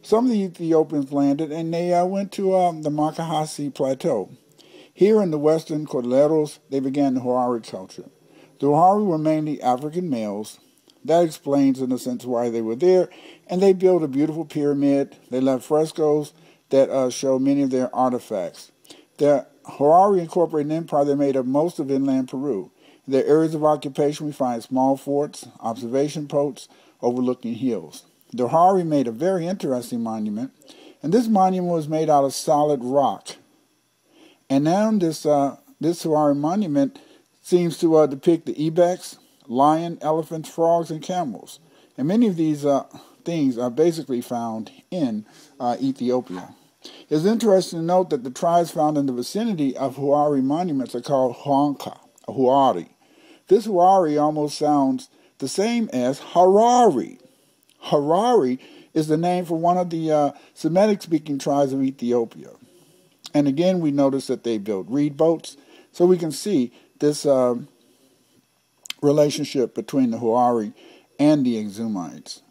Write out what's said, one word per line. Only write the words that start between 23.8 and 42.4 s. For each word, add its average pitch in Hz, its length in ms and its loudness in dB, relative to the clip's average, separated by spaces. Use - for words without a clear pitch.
we 143 80 -8
find 117 280 -4
small 131 360 0
forts, 143 500 -6
observation 135 680 -4
posts, 143 400 -4
overlooking 123 540 -2
hills. 107 480 -6
The 120 160 -2
Harari 180 340 4
made 147 240 0
a 117 40 -4
very 170 360 -2
interesting 127 560 -6
monument, 110 480 -6
and 156 120 -2
this 226 160 2
monument 185 440 2
was 156 140 -2
made 156 220 -2
out 143 160 4
of 131 80 -4
solid 147 500 0
rock. 123 540 -2
And 139 160 0
now 202 260 2
this, 170 340 -2
uh, 143 300 0
this 170 240 -2
Harari 151 320 2
monument 147 640 -2
seems 175 380 0
to, 160 160 2
uh, 156 120 6
depict 143 380 0
the 143 220 -4
ibex, 175 500 0
lion, 156 540 0
elephants, 156 480 -4
frogs, 165 420 0
and 156 100 -8
camels. 165 580 -8
And 135 100 -2
many 220 200 4
of 185 80 0
these, 156 300 -2